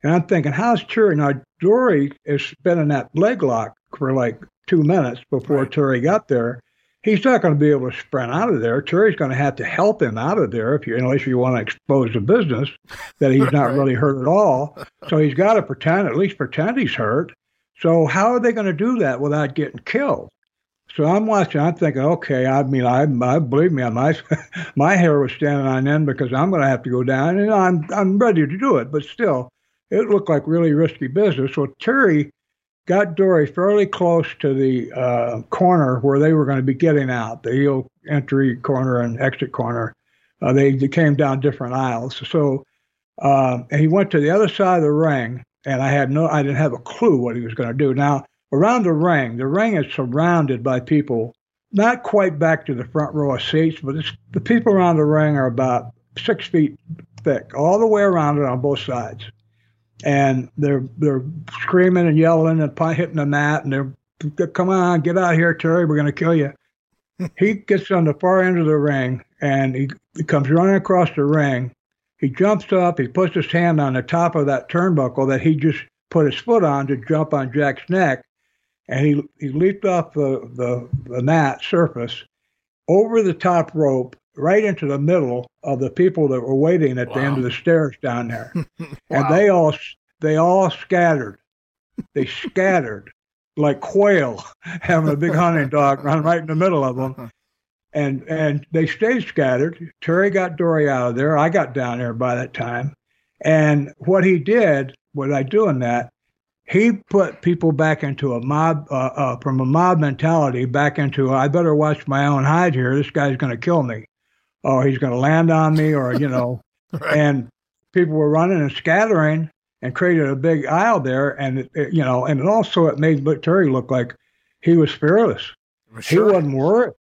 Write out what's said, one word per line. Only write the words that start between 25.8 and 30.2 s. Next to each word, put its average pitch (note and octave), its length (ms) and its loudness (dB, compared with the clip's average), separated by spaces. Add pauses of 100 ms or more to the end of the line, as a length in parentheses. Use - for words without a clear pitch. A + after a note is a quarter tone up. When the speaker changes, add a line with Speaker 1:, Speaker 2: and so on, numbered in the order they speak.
Speaker 1:
end D3+ 180 2
because C3 280 -2
I'm D#3 180 0
gonna D3 180 2
have B2+ 140 -2
to C3+ 80 -6
go B2 120 0
down, C3+ 360 0
and G#3 120 0
I'm, F3+ 320 2 (120)
I'm G3 240 0
ready G3+ 260 4
to C#3+ 140 -6
do B3 180 2
it." B2 140 -4
But D3+ 140 -4
still, C#3+ 440 -4 (400)
it G#3+ 180 -2
looked G3+ 220 0